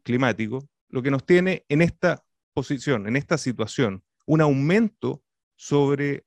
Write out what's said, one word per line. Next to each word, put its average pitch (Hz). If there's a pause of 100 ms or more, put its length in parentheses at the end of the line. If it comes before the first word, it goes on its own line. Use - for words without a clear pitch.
climático, 120 (220)
lo 131
que 135
nos 135
tiene 180
en 147
esta 170 (300)
posición, 127
en 113
esta 143
situación, 110 (280)
un 160
aumento 147 (340)
sobre 143